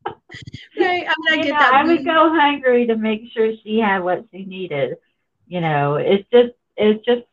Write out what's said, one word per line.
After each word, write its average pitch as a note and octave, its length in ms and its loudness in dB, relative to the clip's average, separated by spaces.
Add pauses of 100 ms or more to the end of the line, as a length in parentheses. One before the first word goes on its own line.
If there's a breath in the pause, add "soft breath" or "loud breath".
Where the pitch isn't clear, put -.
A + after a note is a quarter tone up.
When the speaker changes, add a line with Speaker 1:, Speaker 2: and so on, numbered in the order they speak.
(800 loud breath)
Speaker 1:
Right. F4+ 280 -2
I E4 120 -2
mean, D#4+ 120 -4
I D#4 40 4
Speaker 2:
You D4 80 0
Speaker 1:
get C#4+ 100 -2
Speaker 2:
know, D4 60 -2
Speaker 1:
that. C4 160 4
Speaker 2:
I C#4+ 100 4
would E4 140 2
Speaker 1:
We - 60 -6
Speaker 2:
go D#4+ 300 4
hungry C#4 520 2
to A3+ 100 0
make A3 240 -4 (120)
sure A3 200 0 (100)
she G#3+ 160 -2
had G3+ 240 0
what F3+ 300 -2
she F#3+ 120 -14
needed. D#3 520 -6 (500)
You F3 140 -6
know, D3 360 0
it's F#3 360 0
just, A#3+ 220 4 (240)
it's G#3+ 260 0
just A#3+ 180 -2 (100)